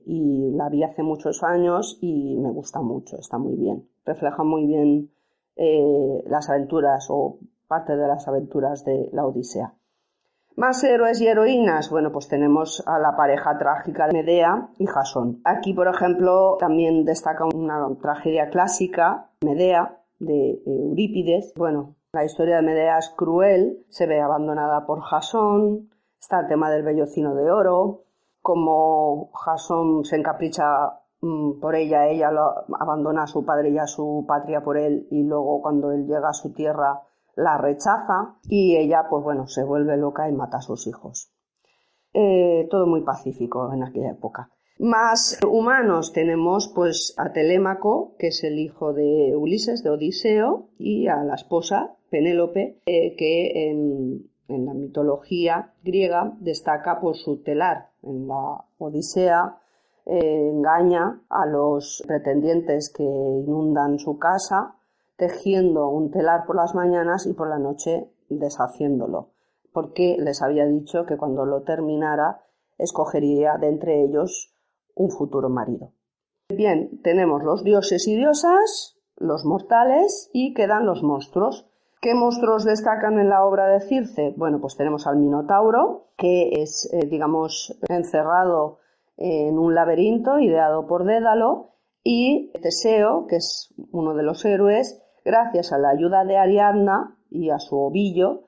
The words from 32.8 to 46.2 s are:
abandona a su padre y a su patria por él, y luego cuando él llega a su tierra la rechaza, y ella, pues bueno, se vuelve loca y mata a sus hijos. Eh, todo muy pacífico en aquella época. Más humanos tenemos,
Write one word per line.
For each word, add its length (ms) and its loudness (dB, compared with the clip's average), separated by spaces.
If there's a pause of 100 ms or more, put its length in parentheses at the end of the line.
abandona 440 -2
a 40 -8
su 160 -4
padre 260 0
y 80 0
a 80 -2
su 400 -6
patria 360 -2
por 160 -2
él, 320 -2
y 120 0
luego 380 0
cuando 320 -2
él 140 -2
llega 240 -2
a 40 -4
su 200 -12
tierra 480 -2 (340)
la 200 2
rechaza, 800 0 (140)
y 280 4
ella, 320 2
pues 140 -2
bueno, 240 -4
se 160 -6
vuelve 340 0
loca 320 -2
y 40 -2
mata 240 -6
a 40 -6
sus 280 -10
hijos. 420 -14 (800)
Eh, 560 4
todo 200 2
muy 140 2
pacífico 680 -6
en 120 -4
aquella 260 -6
época. 400 -12 (300)
Más 580 0 (100)
humanos 640 2
tenemos, 640 0